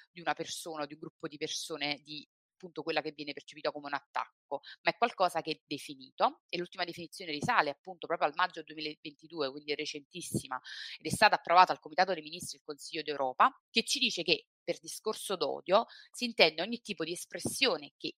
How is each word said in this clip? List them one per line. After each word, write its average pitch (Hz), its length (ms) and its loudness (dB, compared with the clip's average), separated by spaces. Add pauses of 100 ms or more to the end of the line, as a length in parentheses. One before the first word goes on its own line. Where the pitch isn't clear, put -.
di 175 120 -20
una 160 140 -2
persona 160 500 -8
o - 20 -6
di 147 80 -12
un 156 60 -18
gruppo - 260 -12
di 151 100 -12
persone 147 680 -6
di, 151 240 -14 (240)
appunto, 165 300 -12
quella 156 180 -2
che 151 120 -2
viene 147 200 -8
percepita 151 380 -8
come 143 160 -8
un 143 80 -6
attacco, - 680 -6 (200)
ma 170 80 2
è - 60 2
qualcosa 185 440 2
che 156 120 -2
è - 120 -10
definito 147 840 -4
e 170 100 -6
l'ultima 175 260 -4
definizione 170 460 -10
risale 151 400 2
appunto 165 380 -10
proprio 170 200 2
al 143 60 -8
maggio 175 280 0
duemilaventidue, 156 920 -8
quindi 147 180 -8
è 143 60 -2
recentissima, 147 840 -6 (380)
ed - 80 -8
è 156 80 -4
stata 202 220 8
approvata 175 360 8
al 139 60 -4
Comitato 180 340 2
dei 160 100 -4
Ministri 156 340 -10
del - 100 -20
Consiglio 151 360 -8
d'Europa, 147 500 2 (180)
che 226 140 2
ci - 160 0
dice 208 240 0
che - 240 2 (160)
per 170 160 -4
discorso - 560 -6
d'odio 147 500 2 (240)
si - 140 -8
intende 170 360 6
ogni 226 200 -4
tipo 170 240 -6
di 156 80 -4
espressione 151 840 -2
che - 240 -10